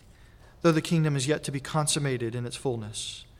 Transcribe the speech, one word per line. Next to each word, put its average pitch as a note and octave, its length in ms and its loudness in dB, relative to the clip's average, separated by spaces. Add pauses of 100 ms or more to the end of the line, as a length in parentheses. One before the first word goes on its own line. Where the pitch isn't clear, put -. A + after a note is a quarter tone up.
(640)
though E3 100 8
the D#3 80 4
kingdom D#3 340 2
is C3 120 0
yet D3 160 0
to - 80 -6
be C3+ 100 -4
consummated C3+ 760 0
in A#2+ 100 -4
its A#2+ 120 -8
fullness. A2+ 640 -6 (160)